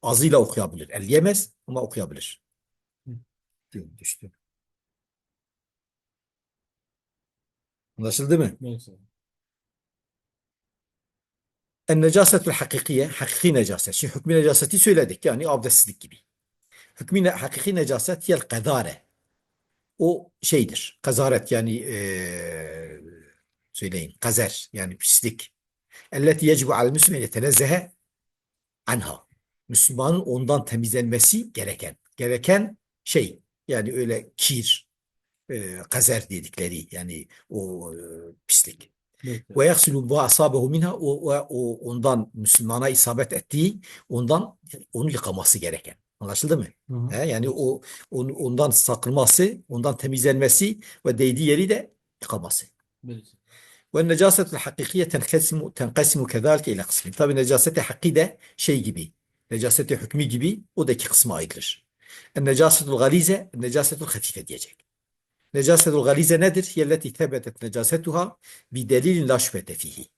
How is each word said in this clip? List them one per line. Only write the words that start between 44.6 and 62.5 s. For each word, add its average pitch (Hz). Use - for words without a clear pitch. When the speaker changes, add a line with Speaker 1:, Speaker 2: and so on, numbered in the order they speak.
Speaker 1:
onu 147
yıkaması 98
gereken. 85
Anlaşıldı 143
mı? 101
Speaker 2:
Hı 127
hı. 120
Speaker 1:
He, 135
yani 123
o, 135
on-, 131
ondan 135
sakınması, 131
ondan 123
temizlenmesi 135
ve 127
değdiği 131
yeri 156
de -
yıkaması. -
Speaker 2:
Evet. 117
Speaker 1:
Ve 165
necasetul 175
hakikiye 160
tenkesimu, 156
tenkesimu 131
kezalike 147
ila 98
kısmin. -
Tabii 143
necaseti 135
hakkı 147
de 160
şey 135
gibi, 85
necaseti 120
hükmü 147
gibi 139
o 151
da 131
iki -
kısma -
ayrılır. -
En 143
necasetul 139